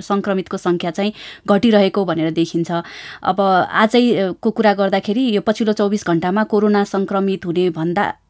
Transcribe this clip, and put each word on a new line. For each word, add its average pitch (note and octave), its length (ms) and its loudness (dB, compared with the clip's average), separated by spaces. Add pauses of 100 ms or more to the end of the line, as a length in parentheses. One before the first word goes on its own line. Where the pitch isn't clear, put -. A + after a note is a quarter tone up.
सङ्क्रमितको G3 560 -4
सङ्ख्या F3 340 -2
चाहिँ G3+ 220 -4 (360)
घटिरहेको G3+ 560 4
भनेर E3 260 0
देखिन्छ। E3 400 -2 (520)
अब F#3+ 180 0 (300)
आजैको G#3+ 800 2
कुरा G#3+ 240 2
गर्दाखेरि G3+ 640 0
यो G3 60 0
पछिल्लो G#3+ 320 0
चौबिस G#3 320 -2
घण्टामा F3+ 380 0
कोरोना G#3 400 2
सङ्क्रमित G3 600 -2
हुने F3+ 240 0
भन्दा E3+ 440 -2 (160)